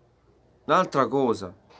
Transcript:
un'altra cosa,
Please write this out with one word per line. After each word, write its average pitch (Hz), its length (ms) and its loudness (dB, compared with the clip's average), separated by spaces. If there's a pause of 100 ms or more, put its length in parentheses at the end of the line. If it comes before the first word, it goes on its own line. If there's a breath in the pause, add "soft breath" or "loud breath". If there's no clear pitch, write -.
(640)
un'altra 147 440 2
cosa, 107 460 -2 (260 soft breath)